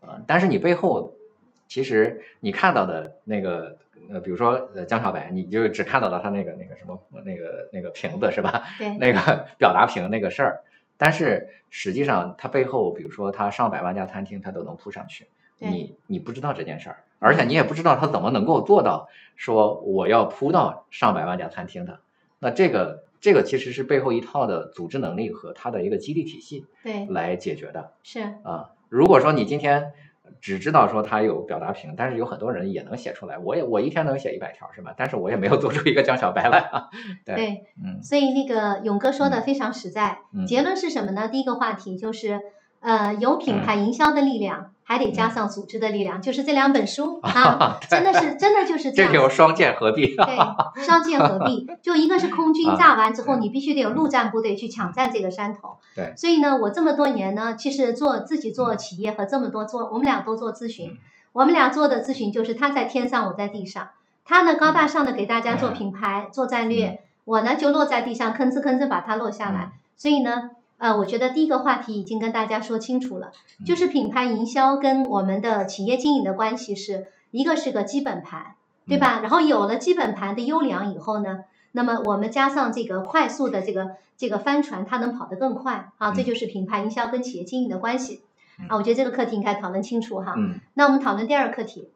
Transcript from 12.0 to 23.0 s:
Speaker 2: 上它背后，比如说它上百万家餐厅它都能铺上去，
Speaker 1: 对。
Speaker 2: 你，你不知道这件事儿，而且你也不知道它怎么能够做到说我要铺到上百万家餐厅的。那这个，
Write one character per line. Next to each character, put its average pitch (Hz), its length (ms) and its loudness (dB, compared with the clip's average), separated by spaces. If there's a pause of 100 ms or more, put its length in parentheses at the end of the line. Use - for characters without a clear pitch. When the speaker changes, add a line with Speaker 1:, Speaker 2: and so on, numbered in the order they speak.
Speaker 2:
上 90 320 -2
它 - 100 -10
背 135 180 0
后， 113 260 -2
比 - 100 -10
如 82 80 -14
说 98 220 -8
它 101 180 -2
上 110 220 -2
百 78 100 -6
万 90 140 -4
家 95 100 -6
餐 98 180 -10
厅 98 160 -12
它 92 120 -12
都 90 120 -10
能 82 120 -12
铺 101 160 -16
上 - 160 -14
去， - 200 -20 (300)
Speaker 1:
对。 214 120 -10
Speaker 2:
你， - 260 -8 (100)
你 98 140 -6
不 - 120 -14
知 123 100 -10
道 143 120 -4
这 - 100 -8
件 76 160 -10
事 - 100 -18
儿， - 140 -18 (160)
而 120 140 8
且 120 120 4
你 120 80 0
也 156 100 6
不 - 100 0
知 156 80 -6
道 165 140 6
它 156 120 0
怎 98 140 0
么 98 100 0
能 110 120 2
够 143 180 4
做 202 220 6
到 - 240 0 (300)
说 107 420 2
我 95 300 -2
要 110 160 6
铺 139 260 -2
到 151 400 0
上 110 220 2
百 80 120 -2
万 90 120 -4
家 82 100 -8
餐 87 180 -12
厅 87 200 -12
的。 - 160 -16 (380)
那 123 120 -2
这 180 180 4
个， 104 360 -2 (160)